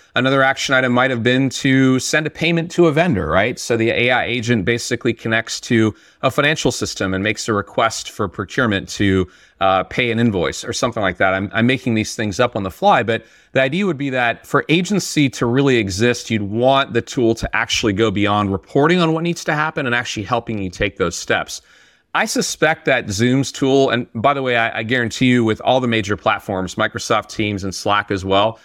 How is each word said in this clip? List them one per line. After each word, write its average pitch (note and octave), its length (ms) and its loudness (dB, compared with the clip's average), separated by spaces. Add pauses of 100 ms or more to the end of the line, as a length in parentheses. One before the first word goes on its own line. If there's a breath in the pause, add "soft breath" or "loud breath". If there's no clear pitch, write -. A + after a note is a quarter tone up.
(140 soft breath)
Another C3+ 280 2
action C3+ 320 0
item B2+ 180 2
might B2+ 180 2
have A#2+ 120 -4
been B2+ 260 2
to C3 500 2
send D#3 280 -2
a C#3+ 40 -8
payment E3 420 -2
to F3 160 6
a D3 40 2
vendor, C3+ 360 2
right? G2+ 300 0
So - 180 -2
the A2+ 140 2
A A#2+ 200 2
I A#2+ 140 2
agent A2+ 400 0
basically A#2 500 -2
connects - 480 -4
to A2 320 2 (280 soft breath)
a C3+ 80 2
financial D3 420 0
system F#2+ 420 -4
and F#2+ 100 -2
makes G#2+ 240 -4
a A2 60 0
request A2 560 -2
for G#2 180 -4
procurement G#2 640 -4
to, F#2+ 380 0 (320 soft breath)
uh, F#2+ 240 2
pay A#2+ 260 -2
an A2+ 80 -2
invoice F#2+ 460 0
or - 80 -8
something A2+ 300 -4
like F#2 160 -2
that. F#2+ 160 2
I'm, G2 200 -4
I'm A2+ 120 2
making B2 280 0
these A2 220 -2
things G#2+ 240 -4
up B2 160 0
on G2+ 80 -4
the F#2 60 -4
fly, F3+ 320 2
but A2+ 220 -2 (280 soft breath)
the C3 80 0
idea D3+ 260 0
would D#3+ 120 -4
be C#3 120 -6
that B2 360 -2
for - 220 0
agency E3+ 600 2
to - 160 -4
really C3 300 2
exist, A2 540 0
you'd A2 120 0
want A#2+ 520 0
the A2+ 80 0
tool A#2 340 0
to - 200 -6
actually A2 360 -2
go A2 180 2
beyond G2+ 400 0
reporting D3 500 0
on D#3+ 120 2
what D#3+ 100 -2
needs E3+ 220 -4
to E3 100 -2
happen D3+ 320 -4
and A#2+ 80 -2
actually A#2+ 300 -4
helping A#2 360 -4
you F#2+ 80 -6
take G2+ 280 -4
those F2 200 -2
steps. - 440 -4 (540 soft breath)
I F3 100 0
suspect E3 600 -2
that B2 240 0
Zoom's B2 420 2
tool, C3+ 380 2
and A#2+ 240 -2
by A#2+ 180 2
the C#3 100 -2
way, B2 140 0
I, A2+ 220 0
I A#2 40 -4
guarantee A#2+ 440 0
you B2 180 4
with G#2+ 160 0
all B2+ 180 2
the B2+ 80 -2
major G#2+ 300 0
platforms, F#2+ 580 -2
Microsoft G#2+ 540 -2
Teams G#2 340 -4
and F#2+ 120 -6
Slack G#2 360 0
as F#2+ 140 -2
well, G2 400 2